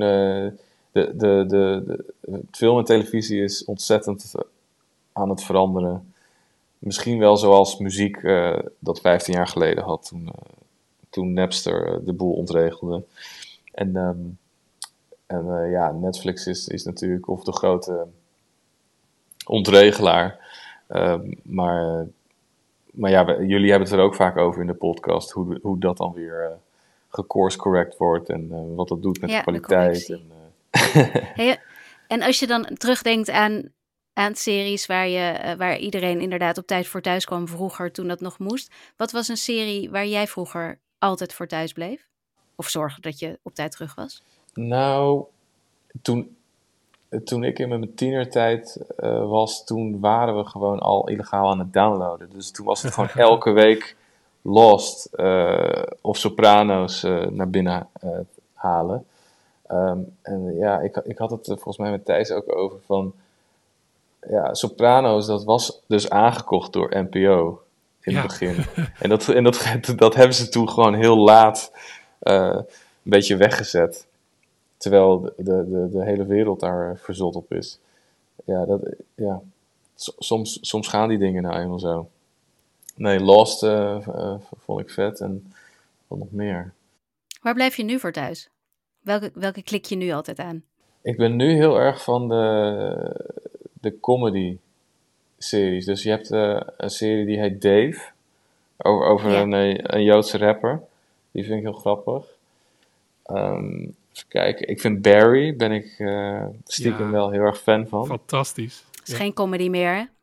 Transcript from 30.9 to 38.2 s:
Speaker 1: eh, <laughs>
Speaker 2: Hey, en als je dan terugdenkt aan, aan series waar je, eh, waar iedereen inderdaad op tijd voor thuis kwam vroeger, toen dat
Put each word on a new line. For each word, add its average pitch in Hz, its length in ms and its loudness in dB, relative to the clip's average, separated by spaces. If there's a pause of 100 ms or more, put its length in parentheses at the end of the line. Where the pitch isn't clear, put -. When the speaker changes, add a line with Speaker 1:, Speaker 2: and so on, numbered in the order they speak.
Speaker 1:
eh, 120 100 -2 (120)
<laughs> 226 100 -4
Speaker 2:
Hey, 254 160 0 (480)
en 226 140 -4
als 254 160 0
je 269 80 -2
dan 233 180 -2 (100)
terugdenkt 226 560 -2
aan, 214 320 0 (500)
aan 208 220 -2
series 202 520 -4
waar 185 220 -2
je, 180 100 -2 (120)
eh, 170 260 -8
waar 180 220 -2
iedereen 180 420 -4
inderdaad 180 380 -4
op 180 80 -12
tijd 180 200 -4
voor - 140 -12
thuis 185 240 -4
kwam 175 240 -8
vroeger, 175 440 -10
toen 185 160 -10
dat 175 120 -8